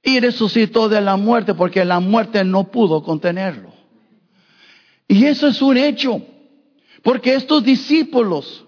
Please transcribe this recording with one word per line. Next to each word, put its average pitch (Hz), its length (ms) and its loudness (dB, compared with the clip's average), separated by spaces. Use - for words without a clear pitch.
y 262 160 0
resucitó 226 680 0
de 208 140 0
la 196 140 0
muerte 208 400 0
porque 180 280 0
la 180 160 0
muerte 208 440 0
no 185 220 0
pudo 180 360 0
contenerlo. 170 720 -6
Y 202 180 4
eso 294 220 2
es 247 120 0
un 269 180 4
hecho, 277 440 -2
porque 254 320 0
estos 269 300 0
discípulos 240 1040 0